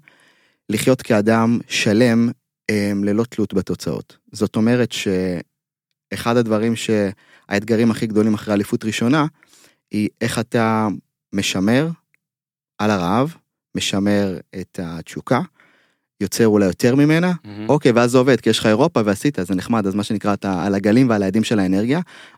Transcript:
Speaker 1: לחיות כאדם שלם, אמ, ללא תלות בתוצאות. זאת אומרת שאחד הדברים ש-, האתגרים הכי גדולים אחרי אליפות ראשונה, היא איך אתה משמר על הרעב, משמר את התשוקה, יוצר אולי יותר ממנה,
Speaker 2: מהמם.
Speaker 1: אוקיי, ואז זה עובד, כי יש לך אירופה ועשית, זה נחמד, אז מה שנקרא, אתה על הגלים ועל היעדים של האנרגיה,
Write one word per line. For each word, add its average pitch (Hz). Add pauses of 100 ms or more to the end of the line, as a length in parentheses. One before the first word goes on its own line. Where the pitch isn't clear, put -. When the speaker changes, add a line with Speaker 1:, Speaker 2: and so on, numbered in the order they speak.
(680)
Speaker 1:
לחיות 123
כאדם 113 (100)
שלם, 117 (420)
אמ, 101
ללא 104
תלות 107
בתוצאות. - (160)
זאת 104
אומרת 117 (1200)
שאחד 117
הדברים 113
ש-, - (580)
האתגרים 110
הכי 110
גדולים 107
אחרי 104
אליפות 101
ראשונה, 127 (640)
היא 104 (120)
איך 117
אתה 110 (440)
משמר 104 (920)
על 107
הרעב, 104 (420)
משמר 101 (220)
את -
התשוקה, 82 (800)
יוצר 113
אולי 104
יותר 120
ממנה, 160 (120)
Speaker 2:
מהמם. 104
Speaker 1:
אוקיי, 139
ואז 120
זה 131
עובד, 127
כי 113
יש 107
לך -
אירופה 117
ועשית, 104
זה 95
נחמד, 98
אז 95
מה 101
שנקרא, 104
אתה 95
על 101
הגלים 107
ועל 104
היעדים 98
של 113
האנרגיה, 101 (380)